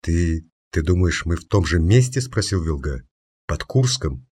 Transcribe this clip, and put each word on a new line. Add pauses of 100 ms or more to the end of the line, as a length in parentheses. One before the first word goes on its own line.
«Ты... (220)
ты
думаешь,
мы
в
том
же
месте?»
спросил
Вилга. (440)
«Под
Курском?»